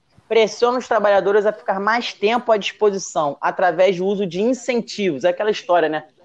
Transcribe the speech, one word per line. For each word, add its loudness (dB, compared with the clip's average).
pressiona 2
os -8
trabalhadores 2
a 2
ficar -6
mais -2
tempo -2
à 4
disposição, -2
através 2
do -4
uso -2
de -6
incentivos. -2
É 4
aquela 0
história, 0
né? -4